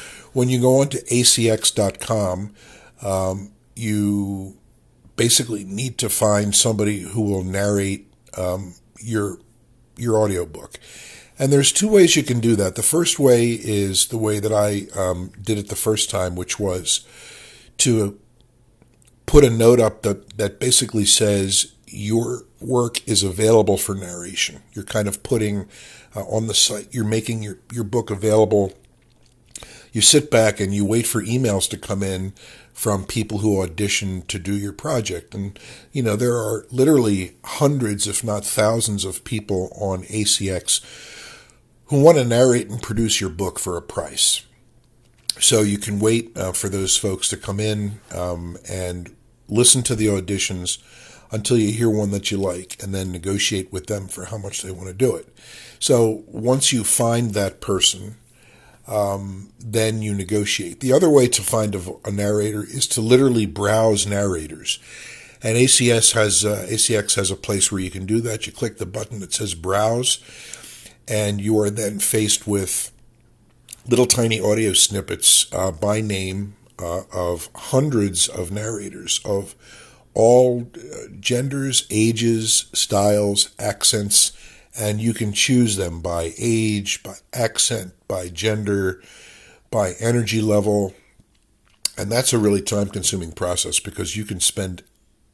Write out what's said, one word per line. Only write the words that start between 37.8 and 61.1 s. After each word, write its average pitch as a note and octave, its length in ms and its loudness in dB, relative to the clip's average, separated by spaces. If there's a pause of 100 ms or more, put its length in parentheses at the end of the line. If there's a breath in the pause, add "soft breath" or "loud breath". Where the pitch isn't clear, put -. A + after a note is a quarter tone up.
if G2+ 160 -4
not G#2 200 -2
thousands, G#2+ 640 0
of F#2+ 180 -8
people G2+ 560 -4
on F#2+ 300 -4
A G#2 140 -2
C G2 260 0
X - 320 -2 (1040 loud breath)
who C#3 160 2
want D#3+ 160 10
to B2+ 80 2
narrate A#2+ 420 4
and A2 140 -8
produce A2 400 -2
your F#2+ 80 -4
book F2 300 -4
for F2 180 -4
a E2+ 60 -8
price. - 600 -2 (960)
So A2 220 4
you G2+ 160 0
can G2+ 220 -4
wait, A2+ 360 2
uh, F#2 180 -4
for - 140 -4
those F#2+ 300 0
folks F#2+ 320 -2
to G2+ 80 -6
come G2+ 220 -6
in, G#2+ 420 -2 (100)
um, F2 460 -6 (100)
and F2+ 480 -8 (360)
listen B2 300 4
to A#2+ 140 -2
the A2 100 0
auditions F#2+ 720 -2 (540 loud breath)
until A2 260 0
you G#2 140 2
hear A2+ 180 0
one G#2 220 0
that G2+ 180 -4
you G2 80 -4
like, F#2 460 -6
and G2 100 -8
then F#2+ 180 -4
negotiate F#2+ 640 -4
with F2+ 140 -8
them G2 200 -6
for F#2 180 -12
how A2 120 -10
much G2 240 -10
they F#2+ 80 -12
want F#2 160 -12
to F#2 80 -12
do A2+ 220 0
it. - 200 -16 (440 loud breath)
So A2+ 480 2
once B2 440 0
you A#2 120 0
find A#2 500 2
that G2 260 -2
person, G2 580 0 (680 soft breath)
um, G2 720 -4
then A2 440 -2
you G#2 100 -2
negotiate. G2 680 -4
The B2+ 120 2
other E3 160 6
way C3+ 200 8